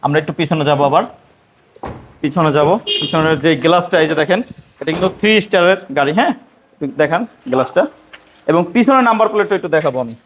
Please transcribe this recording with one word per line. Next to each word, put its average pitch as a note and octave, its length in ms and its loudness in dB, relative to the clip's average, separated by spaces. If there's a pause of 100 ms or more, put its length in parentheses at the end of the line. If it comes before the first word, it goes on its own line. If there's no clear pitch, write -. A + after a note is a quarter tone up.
আমরা C#3+ 180 0
একটু D3+ 160 -8
পিছনে D#3+ 320 -2
যাবো, C#3+ 200 2
আবার E3 120 2 (1200)
পিছনে D#3 360 0
যাবো। D3+ 140 4 (280)
পিছনের D#3+ 440 0
যে E3 60 4 (140)
গ্লাসটা, F3 380 2
এই D#3 80 0
যে D#3+ 120 -2
দেখেন, F#3 180 0 (400)
এটা D#3 140 -6
কিন্তু F3+ 140 -2 (120)
থ্রি G#3+ 120 2 (120)
স্টারের F#3 340 2 (200)
গাড়ি, C#3+ 200 0
হ্যাঁ, C#4 140 0 (420)
একটু D3 120 -8 (160)
দেখান D#3+ 180 0 (320)
গ্লাসটা। C3 300 0 (680)
এবং E3 100 4 (120)
পিছনের B3+ 360 4
নাম্বার A3 240 2
প্লেটটা G#3 260 0
একটু F3 180 -6
দেখাবো D3 280 0
আমি। A2+ 100 -12 (120)